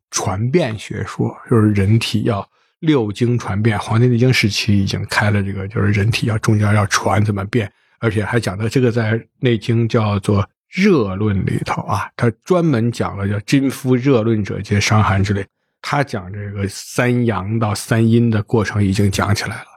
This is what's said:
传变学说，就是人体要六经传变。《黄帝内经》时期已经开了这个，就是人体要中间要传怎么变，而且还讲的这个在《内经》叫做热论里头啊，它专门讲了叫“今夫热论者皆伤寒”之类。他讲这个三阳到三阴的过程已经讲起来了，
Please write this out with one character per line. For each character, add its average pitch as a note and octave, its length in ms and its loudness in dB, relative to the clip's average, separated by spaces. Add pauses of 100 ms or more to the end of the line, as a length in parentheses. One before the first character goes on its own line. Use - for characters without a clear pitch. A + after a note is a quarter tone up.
传 G#2 400 -4
变 C3+ 280 -2
学 G2 280 -8
说， - 320 -6 (100)
就 A2+ 140 2
是 G#2+ 100 4
人 G2+ 280 4
体 G#2+ 240 -2
要 G#2+ 200 -2 (360)
六 C3+ 320 0
经 A#2+ 260 0
传 G2+ 240 -4
变。 A2 200 2
《黄 A2 200 0
帝 B2+ 60 4
内 B2 100 2
经》 B2+ 160 4
时 A2 160 2
期 G2+ 320 0
已 G2 40 0
经 G2+ 200 -4
开 - 240 0
了 G#2 140 2
这 G2 100 -6
个， G2 140 -8
就 A2 120 -6
是 G2+ 120 2
人 G#2 180 2
体 - 160 0
要 G#2+ 140 0
中 A2 180 2
间 G#2 160 2
要 G#2 140 4
传 G2+ 360 0
怎 G#2+ 100 0
么 G2 120 -4
变， G#2 260 -2 (280)
而 A#2 100 0
且 G2+ 160 -2
还 A#2+ 140 0
讲 G2 180 -4
的 A2+ 100 -4
这 C3 140 0
个 A#2+ 100 4
在 A2+ 220 0 (260)
《内 A#2+ 160 2
经》 A#2 320 0
叫 G#2+ 320 0
做 G2 240 2 (240)
热 D3+ 480 2
论 G2+ 300 0
里 - 180 -2
头 - 200 -4
啊， - 340 -4
它 A#2+ 100 2 (160)
专 F3 220 2
门 A#2+ 260 2
讲 F#2+ 240 -6
了 G2 140 -4
叫 G#2 160 -2
“今 C#3 240 2
夫 B2+ 260 0
热 B2 280 2
论 A2 200 0
者 F#2+ 160 -6
皆 G2+ 220 0
伤 G#2+ 220 4
寒” G2 200 2
之 G2+ 80 0
类。 G2 140 -2 (340)
他 C#3+ 240 -2
讲 F#2+ 300 -8
这 G2+ 180 -10
个 G2 160 -4
三 B2 600 -2
阳 G#2 320 -2
到 G#2+ 160 0
三 A2+ 300 0
阴 A#2 260 4
的 G#2+ 100 0
过 G#2+ 240 0
程 G#2 180 -2
已 G2 80 2
经 G2+ 180 2
讲 F#2+ 240 0
起 - 120 -2
来 A2 100 -8
了， - 220 -16